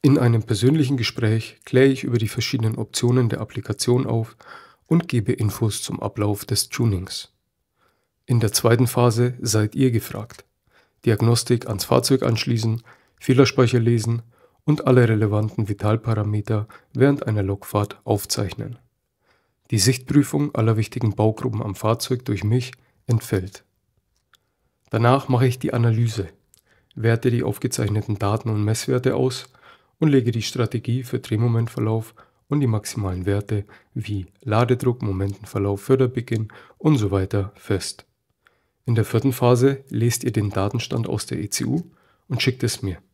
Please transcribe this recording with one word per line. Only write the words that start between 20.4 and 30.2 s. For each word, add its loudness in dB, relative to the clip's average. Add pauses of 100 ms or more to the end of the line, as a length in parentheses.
aller 2
wichtigen -2
Baugruppen 0
am -6
Fahrzeug -2
durch -4
mich 0 (360)
entfällt. -2 (1300)
Danach 2
mache 4
ich 0
die -4
Analyse, 0 (680)
werte 0
die 0
aufgezeichneten -4
Daten -2
und 0
Messwerte 0
aus -2 (520)
und 4
lege 4